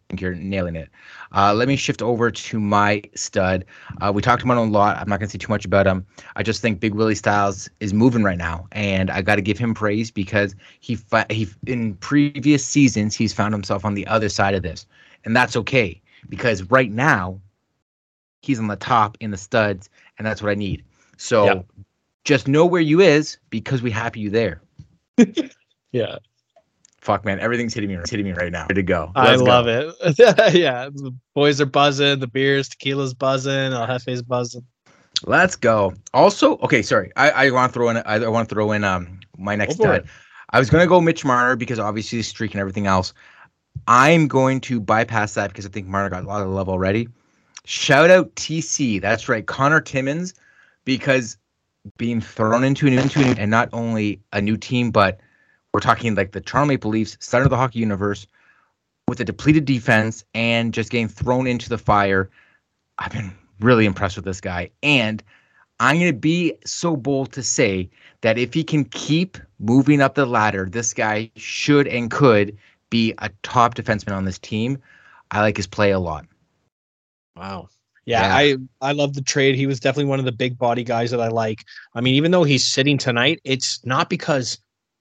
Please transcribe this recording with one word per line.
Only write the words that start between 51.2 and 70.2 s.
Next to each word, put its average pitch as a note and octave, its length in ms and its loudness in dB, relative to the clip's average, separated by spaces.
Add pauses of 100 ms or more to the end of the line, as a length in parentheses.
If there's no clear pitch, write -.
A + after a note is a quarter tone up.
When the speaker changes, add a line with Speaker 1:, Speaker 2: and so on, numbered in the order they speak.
Speaker 1:
being A#2 220 -2
thrown A#2 440 0
into C#3 220 2
an, B2+ 120 4
into C#3 220 0
an, B2 180 2
and G#2 120 -2
not A#2 240 2
only A2 460 -4 (120)
a G2+ 80 -2
new G#2 160 0
team, A#2+ 340 -2
but G2+ 300 2 (520)
we're G#2 80 0
talking, A2+ 340 0
like, F#2+ 180 -2
the F#2+ 80 -8
Toronto D3 280 0
Maple A#2 220 -2
Leafs, A2 280 -2
center B2+ 260 0
of C#3 60 4
the B2+ 60 0
hockey A#2+ 240 -2
universe, G2+ 460 -4 (800)
with B2 120 -6
a A2+ 40 -2
depleted D3 400 2
defense A2+ 600 0 (100)
and A#2 380 0
just A2+ 180 -4
getting A#2 180 -2
thrown B2+ 400 -2
into A#2+ 200 -4
the A#2 100 -4
fire. G2 520 2 (680)
I've F#2 140 -10
been G2 240 -10 (220)
really A2 260 6
impressed F#2+ 300 -2
with F#2 100 -12
this F#2+ 160 -8
guy. F2 300 -8 (140)
And A2+ 380 0 (580)
I'm C#3 180 2
gonna F3 140 2
be D#3+ 420 0 (100)
so E3+ 320 -4
bold C3+ 360 -4
to C3 100 -10
say F#2+ 480 0 (300)
that A2+ 180 0
if A#2+ 160 -4
he D#3+ 80 0
can D3+ 220 0
keep E3 520 -2 (220)
moving C3 420 4
up C3+ 140 2
the C#3+ 120 0